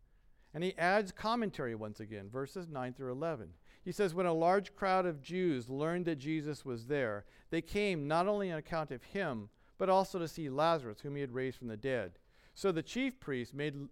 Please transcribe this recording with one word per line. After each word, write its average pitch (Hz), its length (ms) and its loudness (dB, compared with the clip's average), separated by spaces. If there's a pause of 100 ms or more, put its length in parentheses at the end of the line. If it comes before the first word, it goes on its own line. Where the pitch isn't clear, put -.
(520)
And 156 100 -4
he 180 140 0
adds 185 340 4
commentary 202 640 0
once 107 260 -6
again, 104 280 -8
verses 139 400 -6
nine 127 240 -4
through 127 200 -6
eleven. 131 420 -4 (280)
He 180 100 -4
says, 185 220 2
"When 185 120 2
a 170 80 4
large 180 400 4
crowd 185 320 4
of 151 160 -2
Jews 156 480 0
learned 160 360 0
that 165 100 0
Jesus 147 480 -4
was 117 220 -6
there, 120 380 0 (240)
they 165 140 -2
came 190 440 0
not 160 200 4
only 202 260 0
on 160 60 -2
account 156 320 -2
of 127 120 -6
him, 131 460 -4 (300)
but 190 100 2
also 190 300 4
to 165 100 -2
see 156 220 -6
Lazarus, 139 500 2
whom 143 140 -6
he 143 80 -2
had 127 100 -4
raised 127 240 -2
from 123 120 -10
the 113 80 -6
dead. 110 420 -2 (360)
So 190 180 0
the 160 100 0
chief 254 380 -2
priests 127 340 -4
made, 143 380 -4